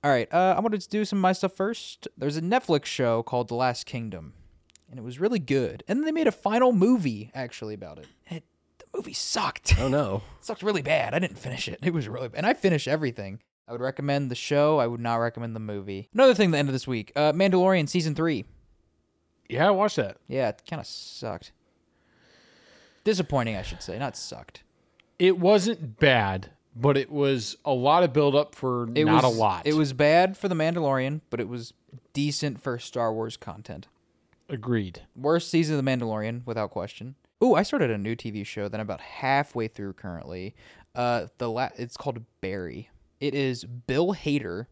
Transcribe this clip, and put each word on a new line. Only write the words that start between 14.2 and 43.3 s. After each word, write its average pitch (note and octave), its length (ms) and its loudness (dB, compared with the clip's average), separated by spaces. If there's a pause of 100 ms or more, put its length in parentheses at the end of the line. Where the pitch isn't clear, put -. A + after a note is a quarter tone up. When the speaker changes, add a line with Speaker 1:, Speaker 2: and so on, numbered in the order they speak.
Speaker 1:
the B2 40 -4
show. D3 440 2
I A#2+ 80 2
would A#2+ 140 -4
not A#2 160 0
recommend A#2 400 -4
the A2 40 -8
movie. G2+ 520 -8
Another B3+ 200 8
thing, F#3+ 180 4
the D#3 60 2
end C#3+ 120 2
of C3 40 -2
this C3 140 -4
week. A#2 300 -4
Uh, D3+ 160 4
Mandalorian F#3 560 4
Season D#3+ 260 0
three. D#3 300 0 (1040)
Speaker 3:
Yeah, D3 180 2
I G#3 40 6
watched G3+ 260 2
that. G#2+ 200 -4 (100)
Speaker 1:
Yeah, C3 220 0
it - 160 -10
kinda D3+ 200 -8
sucked. - 640 -12 (1500)
Disappointing, C#3+ 520 0
I F#2+ 60 -6
should F2 200 -10
say. F#2+ 180 -8
Not C3+ 180 -6
sucked. - 460 -14 (560)
Speaker 3:
It F3+ 180 6
wasn't F3+ 600 2
bad, G#2 520 4 (240)
but C3+ 220 4
it C#3 140 -2
was C#3 520 0
a D3 100 0
lot C#3+ 300 6
of C#3 100 2
build-up C#3+ 420 4
for B2 400 -2
Speaker 1:
It D3+ 100 4
Speaker 3:
not B2+ 180 6
Speaker 1:
was, B2 120 4
Speaker 3:
a A2+ 40 -2
lot. G2+ 280 2
Speaker 1:
it D3+ 60 2
was D3+ 200 2
bad D#3+ 440 4
for G3+ 100 -4
The F#3 80 0
Mandalorian, D3+ 720 0
but A#2+ 100 -6
it G#2+ 80 -4
was A#2+ 260 -10 (400)
decent C#3+ 500 -2
for B2 160 -4
Star A#2 340 -2
Wars A2+ 240 -6
content. F#2+ 500 -14 (640)
Speaker 3:
Agreed. A2+ 540 -2 (120)
Speaker 1:
Worst D#3 340 0
season D#3 280 2
of C3+ 80 0
The C3+ 60 2
Mandalorian, A#2 540 -4
without A2 260 -4
question. G#2 440 -10 (280)
Ooh, B3 100 6
I E3+ 100 6
started G3 280 2
a G#2+ 60 0
new G#2+ 180 -2
T A2+ 160 -10
V G2+ 140 -6
show G2+ 240 -6
that G#2+ 100 -6
I'm G#2+ 60 -6
about G2 160 -8
halfway C3+ 680 -2
through G2 260 -8
currently. F2+ 600 -10 (400)
Uh, B2 320 -2 (100)
the A#2+ 120 -4
la-, A#2+ 260 -4
it's A#2+ 220 -10
called A#2 260 -8 (160)
Barry. F#2 500 -8 (300)
It C#3 160 -2